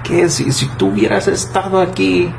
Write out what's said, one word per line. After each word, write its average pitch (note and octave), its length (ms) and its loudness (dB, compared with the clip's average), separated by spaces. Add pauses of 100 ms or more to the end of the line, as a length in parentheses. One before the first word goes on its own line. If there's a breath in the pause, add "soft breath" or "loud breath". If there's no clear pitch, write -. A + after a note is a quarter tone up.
qué? F3 260 2
Si, C#3 220 -2
si B2+ 180 0
tú - 180 0
hubieras G#3 400 0
estado F#3+ 520 0
aquí F3+ 600 0